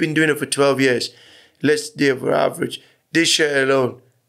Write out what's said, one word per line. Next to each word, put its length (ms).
been 60
doing 160
it 120
for 60
twelve 340
years. 300
Let's 260
do 260
it 40
for 160
average. 460
This 260
year 240
alone, 380